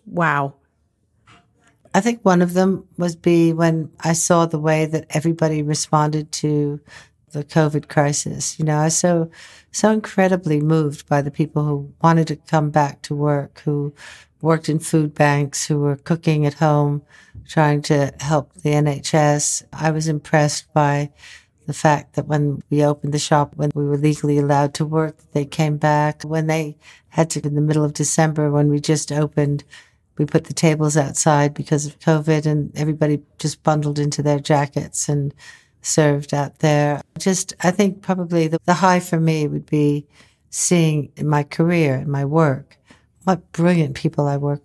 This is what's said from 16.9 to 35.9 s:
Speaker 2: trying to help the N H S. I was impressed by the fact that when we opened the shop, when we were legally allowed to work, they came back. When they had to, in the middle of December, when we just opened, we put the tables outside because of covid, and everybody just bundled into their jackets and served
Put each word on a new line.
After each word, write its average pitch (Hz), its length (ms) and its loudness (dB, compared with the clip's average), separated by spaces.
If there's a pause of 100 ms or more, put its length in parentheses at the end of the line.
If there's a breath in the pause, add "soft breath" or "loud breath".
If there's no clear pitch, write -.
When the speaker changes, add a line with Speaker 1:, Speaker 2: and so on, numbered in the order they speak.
Speaker 2:
trying 147 360 2
to 143 360 0
help 147 360 -2
the 151 180 -2
N 147 140 2
H 139 260 -4
S. 147 580 0
I 160 200 -2
was 156 180 -4
impressed 147 640 0
by 147 380 2 (540 loud breath)
the 143 80 -6
fact 147 420 0
that 147 120 -4
when 147 420 -2
we 147 140 2
opened 147 300 0
the 147 60 -2
shop, 147 360 0
when 151 180 -2
we 147 120 -2
were 143 120 0
legally 147 400 0
allowed 143 380 2
to 160 100 -2
work, 156 320 -2 (140)
they 147 140 -2
came 151 320 -2
back. 151 460 0
When 156 240 -4
they 156 300 -4 (320 soft breath)
had 160 220 0
to, 151 140 -6
in 147 100 -4
the 147 60 0
middle 151 240 2
of 147 80 -2
December, 151 580 0
when 147 180 2
we 147 100 2
just 151 320 -2
opened, 147 520 -2 (540 loud breath)
we 151 80 0
put 151 200 0
the - 80 -10
tables 151 420 2
outside 147 580 2
because 147 320 -4
of 147 140 -14
covid, 156 460 0
and 151 320 -2
everybody 147 460 -2 (160)
just - 240 -6
bundled 147 360 0
into 147 240 -2
their 147 160 2
jackets 143 720 -2
and 143 240 -2 (480 loud breath)
served 147 520 0